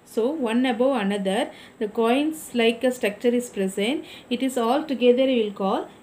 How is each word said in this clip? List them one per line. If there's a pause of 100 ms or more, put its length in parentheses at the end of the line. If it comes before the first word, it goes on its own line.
So
one
above
another, (280)
the
coins-like
a
structure
is
present. (260)
It
is
all
together
we
will
call (140)